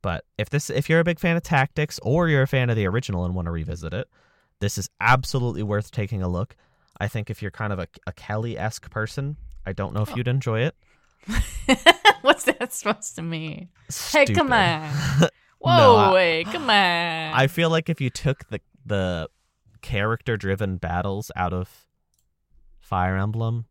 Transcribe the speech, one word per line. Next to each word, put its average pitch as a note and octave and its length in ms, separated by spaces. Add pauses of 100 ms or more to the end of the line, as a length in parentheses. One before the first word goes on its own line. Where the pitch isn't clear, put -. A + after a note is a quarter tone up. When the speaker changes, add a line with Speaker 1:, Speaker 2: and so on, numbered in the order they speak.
Speaker 1:
But E2+ 220 (140)
if G#2+ 120
this, - 200
if - 200
you're E3 120
a - 40
big E3+ 140
fan E3+ 160
of E3+ 80
Tactics, D3+ 580
or E3 280
you're C#3 140
a C3 40
fan B2+ 220
of A2+ 80
the G#2 80
original F#2 400
and F2+ 100
wanna E2+ 160
revisit E2 420
it, A2 160 (500)
this G2+ 180
is F#2+ 120 (120)
absolutely A#2+ 640
worth G#2 280
taking G2+ 320
a F2+ 60
look. F2+ 260 (440)
I G2+ 100
think G#2+ 200
if G#2+ 120
you're G2+ 100
kind G#2 220
of F#2 60
a, E2+ 80 (200)
a F2 60
Kelly-esque A2 760
person, C#3 460 (300)
I F#2+ 80
don't G2 200
know G#2 100
if - 100
Speaker 2:
Oh. - 20
Speaker 1:
you'd A#2+ 140
enjoy A#2+ 320
it. D3+ 140 (520)
Speaker 2:
<laughs> - 960
What's - 240
that B3 280
supposed - 420
to E3+ 60
mean? D#3+ 460 (460)
Hey, D4 140
come C#4 200
Speaker 1:
Stupid. B3+ 60
Speaker 2:
on. D#3 800
Speaker 1:
<laughs> - 40 (260)
No, - 40
Speaker 2:
Whoa, C#4+ 260
Speaker 1:
I, G#3 180
Speaker 2:
wait, E3+ 340
come D4 220
on. - 0 (640)
Speaker 1:
I C3 140
feel E3 220
like D#3+ 200
if D#3 120
you B2+ 80
took - 400
the, G#2 100 (260)
the F2+ 440 (520)
character-driven G2+ 960
battles F2+ 600
out F2+ 160
of - 320 (960)
Fire F#2 340
Emblem A2+ 560